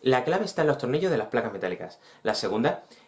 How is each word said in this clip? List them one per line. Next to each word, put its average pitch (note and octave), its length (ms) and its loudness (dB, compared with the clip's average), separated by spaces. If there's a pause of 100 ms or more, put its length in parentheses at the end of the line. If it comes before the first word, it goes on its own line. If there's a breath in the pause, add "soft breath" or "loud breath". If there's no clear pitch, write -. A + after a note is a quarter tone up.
la B2+ 240 4
clave F#3 220 0
está E3+ 160 -2
en D3+ 60 4
los C3+ 100 2
tornillos D#3 320 0
de C#3+ 80 2
las G#2+ 100 -2
placas A#2 240 -2
metálicas. F2+ 480 -6 (220 soft breath)
La G#2+ 120 0
segunda, A2 500 0 (240 loud breath)